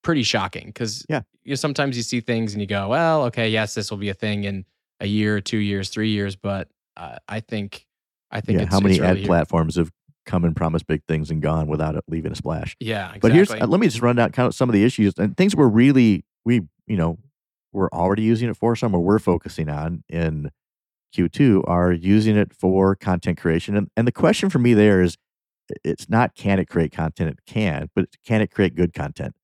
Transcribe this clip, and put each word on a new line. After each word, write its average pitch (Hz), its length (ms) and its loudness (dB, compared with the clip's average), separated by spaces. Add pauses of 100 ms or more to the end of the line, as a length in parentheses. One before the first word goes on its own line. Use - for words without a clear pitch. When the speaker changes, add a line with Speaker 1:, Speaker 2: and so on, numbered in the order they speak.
Speaker 1:
pretty 156 200 0
shocking. 104 500 -4
'Cause, 117 340 -8
Speaker 2:
Yeah. 147 140 -4 (220)
Speaker 1:
you - 80 -14
know, 139 60 -4
sometimes 139 420 -4
you 117 40 -6
see 120 180 -4
things 113 340 -4
and 104 80 -6
you 98 40 -6
go, 98 220 -4
"Well, 156 360 0
okay, 113 260 -2
yes, 110 240 -2
this 107 160 -6
will 104 80 -8
be 101 100 -6
a 95 60 -6
thing 104 300 -4
in 98 200 -8 (360)
a 101 60 -6
year, 104 360 0
two 110 160 -4
years, 101 320 -2
three 110 220 -2
years." 101 220 -4
But, 98 360 -8 (260)
uh, 76 200 -16 (120)
I 110 120 -8
think, 104 460 -10 (440)
I 107 100 -8
think 104 200 -2
Speaker 2:
Yeah, 90 40 0
Speaker 1:
it's, 87 100 -4
Speaker 2:
how 98 60 2
many 98 140 2
Speaker 1:
it's 87 60 2
really 92 100 2
Speaker 2:
ad 92 80 2
Speaker 1:
here. 98 80 -6
Speaker 2:
platforms 82 500 0
have 82 140 -2 (360)
come 90 160 -2
and 85 140 0
promised 80 300 -4
big 78 200 -4
things 78 240 -4
and 78 120 -4
gone 78 240 0
without 78 300 -4
it 76 120 -8
leaving 80 240 -6
a - 20 -8
splash? 78 460 -8
Speaker 1:
Yeah, 104 400 -8
Speaker 2:
But 113 120 4
here's, 190 160 6
Speaker 1:
exactly. 107 120 -6
Speaker 2:
uh, 123 60 0
let 165 120 2
me 214 100 2
just 113 120 -4
run 120 160 2
down 117 160 2
kind 127 140 0
of - 80 -2
some 127 160 0
of - 20 2
the 101 100 6
issues 107 360 2
and 98 180 -2
things 196 180 2
we're 147 140 6
really, 117 560 4 (220)
we, 117 160 2 (240)
you 104 100 -4
know, 82 220 -2 (560)
we're 98 160 0
already 95 320 0
using 113 260 2
it 98 80 -6
for, 117 180 0
some, 110 200 -2
or 87 60 2
we're 98 180 4
focusing 82 500 -2
on 78 400 -6
in 78 420 -4 (640)
Q 87 160 0
two 113 380 4
are 87 260 2
using 104 440 2
it 101 180 0
for 95 420 2
content 90 400 -2
creation. 85 400 -2
And, 101 220 -2
and 117 80 2
the 120 60 0
question 190 360 0
for 170 100 0
me 120 140 4
there 104 300 6
is, 87 160 0 (520)
i-, - 40 -10 (100)
it's - 240 -6
not 117 260 0
can 98 240 -2
it 90 120 -4
create 80 200 -2
content? 80 380 -4
It 73 160 -10
can, 90 500 -4
but 92 120 0 (180)
can 110 160 0
it 104 100 -2
create 92 240 0
good 87 200 0
content? 73 500 -10